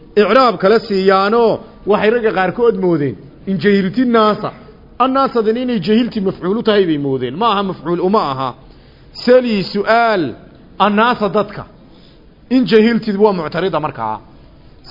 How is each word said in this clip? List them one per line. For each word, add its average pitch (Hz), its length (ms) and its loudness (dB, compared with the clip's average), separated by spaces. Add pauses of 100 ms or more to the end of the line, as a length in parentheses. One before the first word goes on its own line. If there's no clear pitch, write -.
(160)
icraab 208 420 4
kala 202 220 2
siiyaanoo 196 800 0 (260)
waxay 202 240 2
ragga 220 280 0
qaarkood 190 460 0
moodeen, 147 320 0 (320)
"In 190 160 -2
jahilti 202 420 2
naasa." 214 460 0 (480)
Annaasadani 247 600 0
inay 247 260 -2
jahilti 220 340 0
mafcuul 190 360 -4
u 190 60 -4
tahay 208 220 2
bay 156 120 0
moodeen. 131 380 -4
Ma 226 160 -2
aha 202 120 -2
mafcuul, 170 360 -6
uma 190 220 0 (100)
aha. 131 240 -6 (680)
"Sali 240 380 4
su'aal 214 600 0 (560)
annaasa 214 500 2
dadka." 196 360 -4 (840)
In 247 160 2
jahiltid 214 580 2
waa 208 100 4
muctarida 170 460 -4
markaa. 113 400 -6 (720)